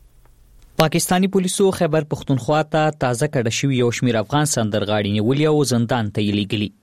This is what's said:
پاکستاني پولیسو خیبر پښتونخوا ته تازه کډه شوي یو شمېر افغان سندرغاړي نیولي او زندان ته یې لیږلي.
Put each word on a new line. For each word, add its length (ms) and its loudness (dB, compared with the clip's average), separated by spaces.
پاکستاني 500 0
پولیسو 340 2
خیبر 340 0
پښتونخوا 480 -2
ته 160 0
تازه 260 -2
کډه 260 0
شوي 220 0
یو 160 2
شمېر 260 0
افغان 300 0
سندرغاړي 640 0
نیولي 340 2
او 220 2
زندان 400 0
ته 60 -2
یې 200 0
لیږلي. 320 -4